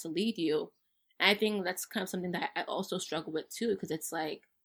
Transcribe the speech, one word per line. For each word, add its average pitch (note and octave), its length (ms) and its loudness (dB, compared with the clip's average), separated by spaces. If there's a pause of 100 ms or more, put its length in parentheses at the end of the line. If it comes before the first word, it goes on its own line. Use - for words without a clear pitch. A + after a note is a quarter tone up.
to - 60 -8
lead G3+ 300 0
you. D#3 340 0 (480)
And F3+ 100 8
I G#3 100 6
think G#3+ 240 2
that's F3+ 220 -2
kind G3 180 -2
of F#3 60 -4
something F3+ 220 -2
that E3+ 240 -2
I F3 80 -2
also F3+ 340 -2
struggle D#3+ 340 -4
with D#3 180 -4
too, A#3 260 0
'cause D#3+ 160 -6
it's D#3+ 200 -4
like, D#3+ 300 -4 (240)